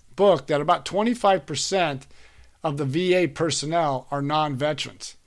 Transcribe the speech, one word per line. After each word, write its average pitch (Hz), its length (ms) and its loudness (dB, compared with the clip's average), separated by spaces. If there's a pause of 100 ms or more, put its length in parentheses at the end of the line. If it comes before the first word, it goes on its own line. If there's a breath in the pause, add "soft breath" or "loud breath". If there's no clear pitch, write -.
(160)
book 185 300 4
that 147 160 0
about 160 240 2
twenty-five 202 580 2
percent 151 640 -2 (580 soft breath)
of 143 140 -4
the 151 80 -2
V 175 280 0
A 180 120 2
personnel 147 840 -2
are 143 120 -4
non-veterans. 147 920 -4 (100)